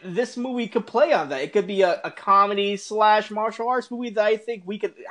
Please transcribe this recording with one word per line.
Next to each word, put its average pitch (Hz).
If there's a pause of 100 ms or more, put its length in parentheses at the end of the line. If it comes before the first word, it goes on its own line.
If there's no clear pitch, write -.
this 185
movie 247
could -
play 294
on 160
that. 135
It 156
could 196
be 190
a, 175
a 160
comedy 202
slash 214
martial 214
arts 254
movie 240
that 208
I 220
think 220
we 202
could 185 (160)